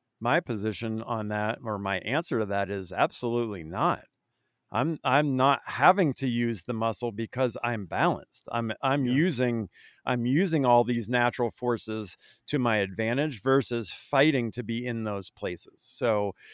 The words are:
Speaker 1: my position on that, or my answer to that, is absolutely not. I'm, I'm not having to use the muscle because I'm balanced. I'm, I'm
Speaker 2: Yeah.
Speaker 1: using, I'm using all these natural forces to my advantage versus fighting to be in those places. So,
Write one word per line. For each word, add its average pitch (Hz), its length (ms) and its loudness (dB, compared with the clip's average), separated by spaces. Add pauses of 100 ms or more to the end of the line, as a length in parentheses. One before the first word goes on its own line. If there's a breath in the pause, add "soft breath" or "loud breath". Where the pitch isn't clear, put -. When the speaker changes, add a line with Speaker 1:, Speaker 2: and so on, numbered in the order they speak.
(200)
Speaker 1:
my 127 200 2
position 110 640 -4
on 113 260 -4
that, 107 360 -2
or 107 140 -4
my 98 220 -2
answer 131 400 -2
to 107 60 0
that, 98 240 -2
is 95 220 -6
absolutely 117 720 -2
not. 110 400 -2 (640)
I'm, 143 340 -2
I'm 139 320 2
not 135 280 4
having 156 500 4
to 135 140 -4
use 117 360 -2
the 120 100 -4
muscle 113 380 -2
because 113 520 -2
I'm 117 220 -2
balanced. 117 640 -2
I'm, 117 200 -2 (100)
I'm 139 220 2
Speaker 2:
Yeah. 123 100 2
Speaker 1:
using, 123 560 0 (340 soft breath)
I'm 120 220 0
using 151 400 2
all 120 180 8
these 117 240 -2
natural 120 420 2
forces 110 640 -4 (320 soft breath)
to 147 100 0
my 117 200 4
advantage 113 640 0
versus 127 480 2
fighting 139 640 2
to 123 100 -6
be 113 240 -4
in 113 180 -4
those 101 260 -4
places. - 520 -8
So, 104 500 0 (220 loud breath)